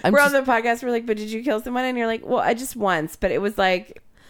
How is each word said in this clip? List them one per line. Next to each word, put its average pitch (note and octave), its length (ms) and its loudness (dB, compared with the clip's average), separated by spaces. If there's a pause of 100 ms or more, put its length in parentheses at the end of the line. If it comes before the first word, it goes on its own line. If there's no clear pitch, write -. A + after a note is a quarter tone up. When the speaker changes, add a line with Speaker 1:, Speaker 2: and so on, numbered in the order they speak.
Speaker 1:
I'm F#3 80 4
Speaker 2:
We're C#4 80 6
Speaker 1:
just C#4+ 140 6
Speaker 2:
on C4+ 100 2
the C4 60 0
podcast. A#3 320 0
We're B3 80 -2
like, A#3 160 -2
"But A3 100 -2
did G#3+ 140 -8
you A3 120 -6
kill B3 180 0
someone?" B3 240 -4
And B3+ 140 -2
you're A#3 80 0
like, A3+ 180 -4
"Well, - 160 0
I - 140 2
just A#3+ 220 -8
once, F3+ 400 0
but F#3 140 -2
it C3+ 120 0
was G#3 160 -2
like," F#3 420 0 (300)